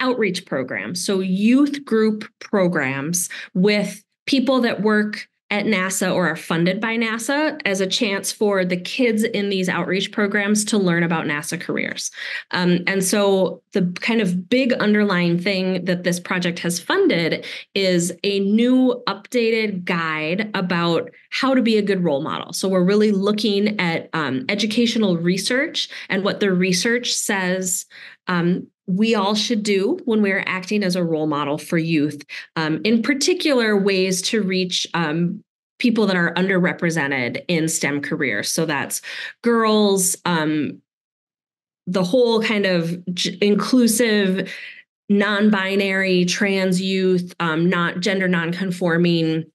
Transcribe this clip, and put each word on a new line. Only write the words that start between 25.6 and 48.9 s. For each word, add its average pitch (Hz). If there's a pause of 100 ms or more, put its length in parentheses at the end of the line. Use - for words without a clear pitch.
and 185
what -
the 202
research 190
says, 185 (400)
um, 175 (240)
we 220
all 208
should 214
do 208
when 220
we're 196
acting 185
as 180
a 180
role 156
model 147
for 170
youth, 151 (340)
um, 156
in 226
particular 277
ways 190
to 220
reach, 185
um, 165 (340)
people 220
that 190
are 170
underrepresented 165
in 160
stem 143
careers. 131
So 165
that's 143 (400)
girls, 214
um, 156 (1080)
the 185
whole 226
kind 214
of 175
g-, -
inclusive, 208 (600)
non-binary, 196
trans 190
youth, 185
um, 165
not 175
gender 190
non-conforming. 170 (100)